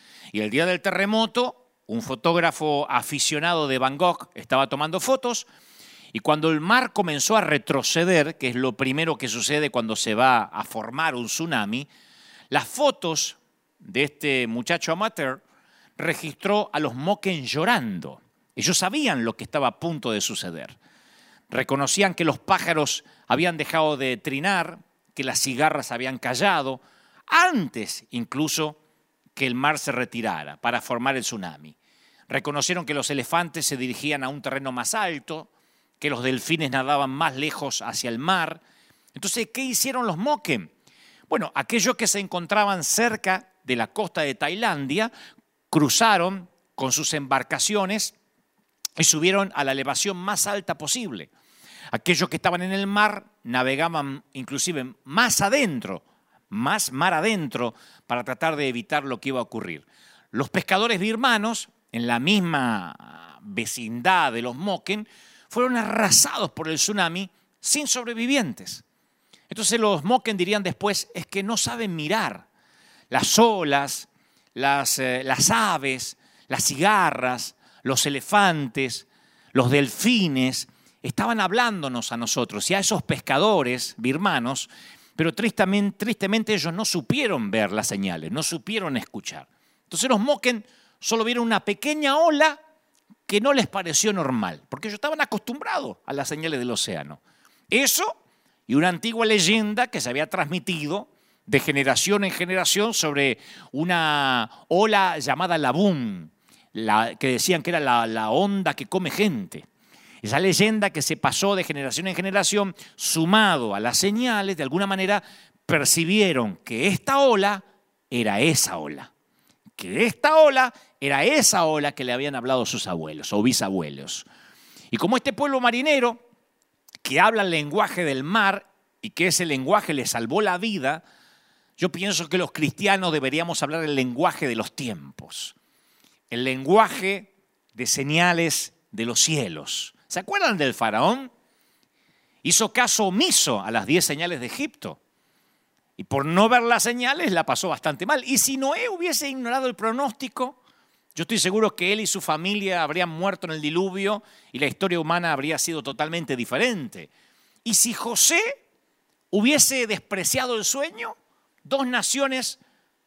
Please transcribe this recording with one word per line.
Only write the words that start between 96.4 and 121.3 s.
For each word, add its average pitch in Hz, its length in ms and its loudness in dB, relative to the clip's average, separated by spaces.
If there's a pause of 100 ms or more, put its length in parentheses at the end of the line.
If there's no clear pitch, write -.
del 123 120 -4
océano. 76 500 -6 (480)
Eso 294 560 0 (420)
y 110 80 0
una 160 140 4
antigua 220 380 -2
leyenda 214 640 2
que 170 120 -6
se 120 80 -4
había 143 220 -4
transmitido 170 800 -4 (340)
de 135 160 2
generación 143 640 2
en - 60 -2
generación 185 640 0
sobre 139 420 2 (340)
una 147 800 0 (180)
ola 190 500 4
llamada 151 400 0
Labún, 131 760 0 (400)
la, 110 440 2
que 131 160 0
decían 160 300 0
que - 60 -6
era 170 120 0
la, 120 260 2
la 110 240 -4
onda 185 420 2
que 135 140 -10
come 180 240 -2
gente. 131 560 -2 (560)
Esa 120 180 0
leyenda 202 480 4
que 147 140 -4
se - 160 -2
pasó 196 360 2
de 180 100 -2
generación 143 440 -4
en 180 60 -4
generación, 190 600 0 (220)
sumado 165 800 4
a 101 60 -2
las 117 180 0
señales, 202 580 0
de 151 60 -6
alguna 160 240 0
manera 190 360 0 (440)
percibieron 160 960 2
que 120 220 -2
esta 269 320 2
ola 208 440 4 (460)
era 107 320 0
esa 135 380 2
ola, 73 340 -12 (640)
que 190 300 -2
esta 294 300 2
ola 269 360 8 (280)
era 139 240 2
esa 214 400 4